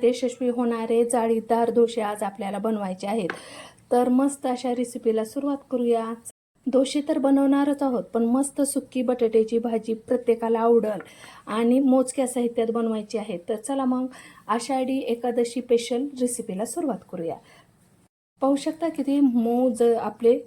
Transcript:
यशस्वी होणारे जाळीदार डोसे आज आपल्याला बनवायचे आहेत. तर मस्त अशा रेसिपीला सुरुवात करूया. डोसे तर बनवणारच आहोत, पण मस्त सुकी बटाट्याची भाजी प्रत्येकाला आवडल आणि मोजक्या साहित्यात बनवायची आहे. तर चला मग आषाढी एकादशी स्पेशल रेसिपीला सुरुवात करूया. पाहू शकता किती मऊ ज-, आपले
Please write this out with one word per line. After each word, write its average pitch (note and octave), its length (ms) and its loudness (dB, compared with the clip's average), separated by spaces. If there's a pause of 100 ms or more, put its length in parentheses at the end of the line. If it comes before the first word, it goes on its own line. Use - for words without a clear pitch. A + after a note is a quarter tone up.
यशस्वी B3 460 0
होणारे A#3 600 0
जाळीदार A3+ 640 0
डोसे A3+ 300 2
आज G#3 220 -4
आपल्याला G3+ 340 -6
बनवायचे G3+ 500 -4
आहेत. A3+ 220 -2 (640)
तर B3 180 4
मस्त C4+ 360 0
अशा B3 300 -2
रेसिपीला A#3+ 500 -2
सुरुवात C#4 320 -4 (140)
करूया. A#3 420 0 (580)
डोसे C#4 360 2
तर D#4 100 0
बनवणारच C#4 680 2
आहोत, B3 200 0
पण A3+ 200 -2
मस्त C4 380 0
सुकी C#4 400 -2
बटाट्याची A#3 560 2
भाजी A3+ 360 -2
प्रत्येकाला A3+ 680 0
आवडल A3 400 4 (480)
आणि A#3 320 2
मोजक्या C4 480 2
साहित्यात A#3+ 440 -2
बनवायची A3 460 -4
आहे. G#3 200 -6
तर G#3+ 180 -6
चला C4+ 300 -4
मग B3+ 220 -2 (400)
आषाढी C4 500 -2
एकादशी A#3 640 -2
स्पेशल A#3+ 460 0 (140)
रेसिपीला A3+ 440 -4
सुरुवात C4 340 -4 (120)
करूया. E3 240 -8 (1040)
पाहू C#4 140 4
शकता D#4 340 -2
किती C#4+ 300 0
मऊ B3 540 2
ज-, A#3 280 4
आपले A#3 460 2